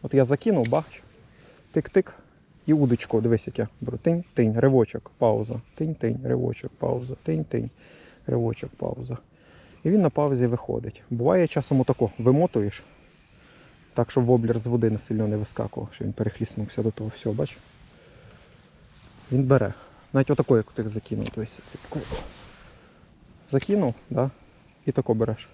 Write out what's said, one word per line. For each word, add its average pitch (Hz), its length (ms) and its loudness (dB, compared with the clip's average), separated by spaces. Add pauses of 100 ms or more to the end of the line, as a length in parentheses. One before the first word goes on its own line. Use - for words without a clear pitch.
От 139 120 -6
я 135 100 8
закинув, 139 440 2
бач, 151 340 -2 (720)
тик-тик, - 380 0 (540)
і 151 60 2
удочку, 123 480 2
дивись, 113 260 2
як - 120 -8
я 113 100 -2 (120)
беру. 120 180 -6
Тинь-тинь, 123 640 0
ривочок, 131 580 2
пауза. 113 420 0 (180)
Тинь-тинь, 127 460 -4
ривочок, 123 540 -4
пауза. 123 360 -4 (120)
Тинь-тинь, 151 440 -4 (560)
ривочок, 117 440 -4
пауза. 123 480 -8 (680)
І 160 60 2
він 208 120 4
на 175 80 4
паузі 139 360 2
виходить. - 640 -4
Буває, 156 360 2
часом 139 340 0
отако 127 380 2
вимотуєш, 123 640 2 (1120)
так, 117 160 0
щоб 127 140 2
воблер 117 340 2
з 113 80 -6
води 117 240 2
не 107 80 -2
сильно 107 300 -4
не 107 80 -2
вискакував, 107 560 -6
що - 120 -10
він 104 80 -4
перехліснувся 107 680 -6
до 110 80 0
того 110 260 -8
всього, 107 180 -4
бач? - 220 -4 (1800)
Він 131 120 2
бере. 123 300 2 (380)
Навіть 135 180 2
отако, 135 260 4
як 107 160 2
ти 110 160 -4
закинув, 107 460 -6
дивись, - 240 -8 (140)
ти - 60 -18 (100)
тако 151 120 -8 (1500)
закинув, 139 440 2 (160)
да? 127 200 0 (560)
І 143 60 -2
тако 127 220 0
береш. 110 400 -2